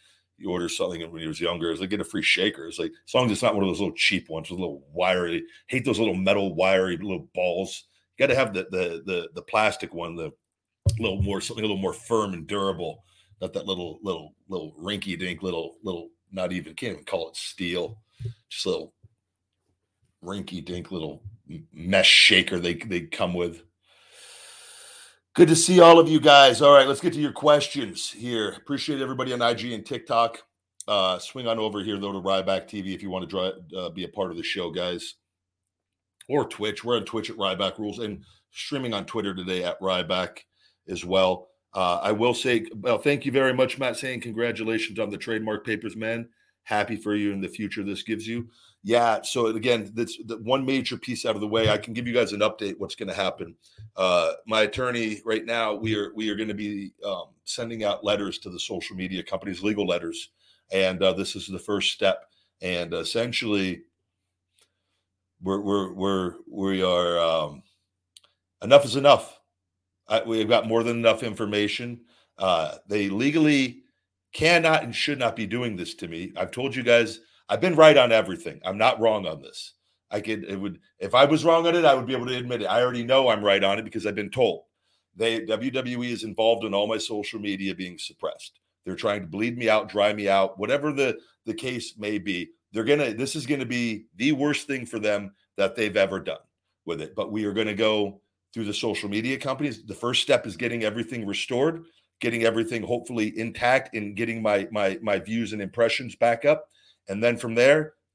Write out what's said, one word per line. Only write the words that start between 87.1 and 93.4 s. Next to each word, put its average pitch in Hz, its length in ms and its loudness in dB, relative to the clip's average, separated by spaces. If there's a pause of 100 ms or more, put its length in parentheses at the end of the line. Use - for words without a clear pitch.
media 98 340 -4
being 90 240 -10
suppressed. - 600 -12 (240)
They're 95 100 -8
trying 104 280 -2
to 87 40 -12
bleed 113 320 -4
me 113 100 0
out, 107 200 2
dry 104 240 2
me 104 160 -2
out, 98 300 2
whatever 139 340 -2
the, 135 260 0 (260)
the 110 100 -6
case 123 440 -8
may 107 200 -4
be. 90 320 -6 (220)
They're 110 120 -2
gonna, 139 280 2
this 127 220 -6
is 143 120 -8